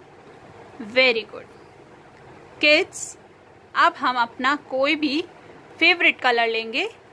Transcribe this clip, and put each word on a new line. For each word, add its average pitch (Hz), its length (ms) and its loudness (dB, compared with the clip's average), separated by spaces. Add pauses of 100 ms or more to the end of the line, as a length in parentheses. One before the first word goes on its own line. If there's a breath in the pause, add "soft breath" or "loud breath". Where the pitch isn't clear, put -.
(800)
Very 226 420 2 (100)
good. - 120 -16 (1160)
Kids, 302 520 0 (600)
अब 330 200 2
हम 254 200 -2
अपना 254 400 -2
कोई 277 380 -2
भी 302 300 -4 (540)
favorite 339 420 2
color 233 280 0
लेंगे 226 420 -6 (220)